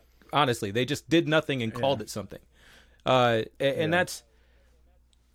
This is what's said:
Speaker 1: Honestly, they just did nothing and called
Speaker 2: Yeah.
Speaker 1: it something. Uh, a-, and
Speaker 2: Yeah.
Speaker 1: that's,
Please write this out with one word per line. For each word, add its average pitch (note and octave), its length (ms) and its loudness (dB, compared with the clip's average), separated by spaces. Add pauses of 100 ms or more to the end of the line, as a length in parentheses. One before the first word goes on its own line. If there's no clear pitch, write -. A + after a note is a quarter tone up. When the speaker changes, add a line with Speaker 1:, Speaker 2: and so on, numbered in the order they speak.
(340)
Speaker 1:
Honestly, B2 380 0
they B2 140 0
just - 240 -6
did D#3 180 4
nothing D3+ 340 0
and A2+ 120 -4
called C3+ 260 -2
Speaker 2:
Yeah. - 40 -10
Speaker 1:
it - 60 -12
something. G2 300 -12 (680)
Uh, A#2+ 360 4 (180)
a-, C#3 40 0 (180)
and D#3 100 0
Speaker 2:
Yeah. E3+ 80 2
Speaker 1:
that's, - 240 -4 (1120)